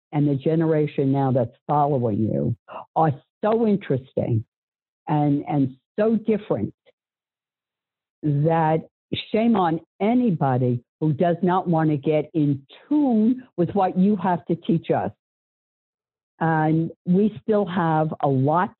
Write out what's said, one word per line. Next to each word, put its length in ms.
and 140
the 60
generation 800
now 200
that's 240
following 540
you 340
are 160
so 240
interesting 760
and, 400
and 280
so 160
different 580
that 680
shame 240
on 260
anybody 840
who 120
does 300
not 240
want 240
to 60
get 360
in 320
tune 540
with 180
what 200
you 200
have 300
to 100
teach 340
us. 220
And 500
we 360
still 240
have 560
a 60
lot 520